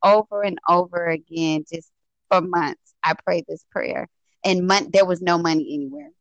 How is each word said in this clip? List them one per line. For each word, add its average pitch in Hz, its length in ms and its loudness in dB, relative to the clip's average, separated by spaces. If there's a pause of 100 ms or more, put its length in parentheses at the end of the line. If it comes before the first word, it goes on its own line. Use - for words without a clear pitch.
over 208 420 4
and 190 160 -4 (100)
over 175 380 0
again, 160 640 -2
just 165 200 -14 (400)
for 185 100 4
months. 175 380 -2 (240)
I - 120 0 (100)
prayed 175 220 -2
this 160 220 -12
prayer, - 380 -6 (380)
and 185 200 0
mon-, 190 260 0
there 196 140 6
was 180 160 -2
no 175 160 2
money 160 360 0
anywhere. 147 360 -10 (120)